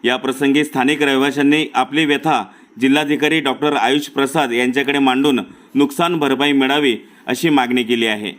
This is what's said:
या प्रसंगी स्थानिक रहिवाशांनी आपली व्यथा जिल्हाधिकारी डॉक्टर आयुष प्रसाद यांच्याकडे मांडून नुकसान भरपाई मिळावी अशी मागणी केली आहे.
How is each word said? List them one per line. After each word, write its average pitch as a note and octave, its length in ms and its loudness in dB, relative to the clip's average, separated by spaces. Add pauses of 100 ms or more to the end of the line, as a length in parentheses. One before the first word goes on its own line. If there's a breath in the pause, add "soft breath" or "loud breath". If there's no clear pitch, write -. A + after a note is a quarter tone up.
या B2 120 2
प्रसंगी C3+ 480 0
स्थानिक C#3+ 380 -2
रहिवाशांनी C#3+ 600 2 (100)
आपली C3 300 0
व्यथा C#3+ 380 0 (380 loud breath)
जिल्हाधिकारी D3 600 0
डॉक्टर C#3+ 360 -2
आयुष C3 320 0
प्रसाद C#3 440 -2
यांच्याकडे B2+ 460 0
मांडून C3+ 420 2 (340 loud breath)
नुकसान E3 440 0
भरपाई C#3+ 340 0
मिळावी C#3 440 2 (300 loud breath)
अशी B2+ 220 -2
मागणी B2+ 340 2
केली A#2 240 0
आहे. G#2 320 -4